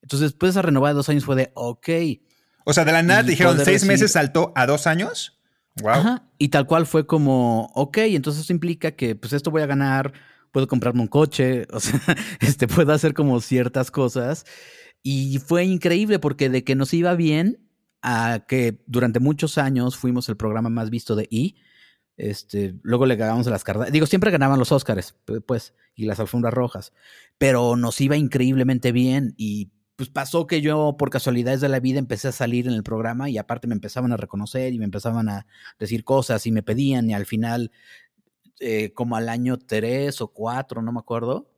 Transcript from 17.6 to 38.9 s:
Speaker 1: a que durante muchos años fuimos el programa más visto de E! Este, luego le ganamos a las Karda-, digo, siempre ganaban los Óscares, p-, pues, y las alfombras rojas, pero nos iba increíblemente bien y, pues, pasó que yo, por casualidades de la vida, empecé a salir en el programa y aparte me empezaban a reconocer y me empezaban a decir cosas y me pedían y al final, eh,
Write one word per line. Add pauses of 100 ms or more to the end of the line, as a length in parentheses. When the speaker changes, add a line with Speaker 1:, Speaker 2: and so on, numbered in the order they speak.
Speaker 1:
a
que
durante
muchos
años
fuimos
el
programa
más
visto
de
E! (640)
Este,
luego
le
ganamos
a
las
Karda-,
digo,
siempre
ganaban
los
Óscares, (100)
p-,
pues, (200)
y
las
alfombras
rojas, (460)
pero
nos
iba
increíblemente
bien
y, (260)
pues,
pasó
que
yo,
por
casualidades
de
la
vida,
empecé
a
salir
en
el
programa
y
aparte
me
empezaban
a
reconocer
y
me
empezaban
a (320)
decir
cosas
y
me
pedían
y
al
final, (880)
eh,